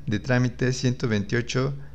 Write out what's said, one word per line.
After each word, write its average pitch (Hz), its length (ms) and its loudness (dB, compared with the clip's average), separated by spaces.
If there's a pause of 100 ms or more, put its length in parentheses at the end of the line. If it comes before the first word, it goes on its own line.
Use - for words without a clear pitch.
de 104 140 0
trámite 123 520 2
ciento 127 360 0
veintiocho 117 640 0 (200)